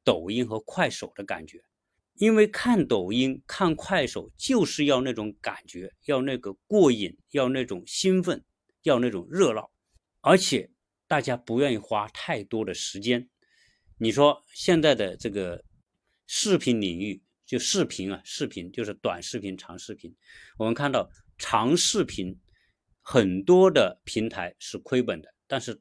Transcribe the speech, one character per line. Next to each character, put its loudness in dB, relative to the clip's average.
抖 0
音 -2
和 -6
快 -4
手 -10
的 -14
感 -8
觉。 -20
因 4
为 6
看 2
抖 0
音、 0
看 0
快 -2
手 -10
就 2
是 -2
要 4
那 -2
种 -6
感 -8
觉， -14
要 0
那 -4
个 -10
过 6
瘾， -2
要 0
那 -2
种 -8
兴 0
奋， -4
要 4
那 2
种 -8
热 2
闹。 -8
而 8
且 0
大 0
家 -2
不 -4
愿 2
意 -2
花 -4
太 -8
多 -6
的 -6
时 -8
间。 -2
你 0
说 2
现 2
在 4
的 -4
这 -8
个 -6
视 0
频 2
领 -2
域， -8
就 -4
视 0
频 -6
啊， -10
视 -6
频 -12
就 -8
是 -8
短 -6
视 -10
频、 -8
长 -18
视 -14
频。 -20
我 -4
们 0
看 -2
到 -2
长 2
视 0
频 -8
很 2
多 8
的 2
平 -4
台 -8
是 -12
亏 0
本 -4
的， -20
但 -4
是 -10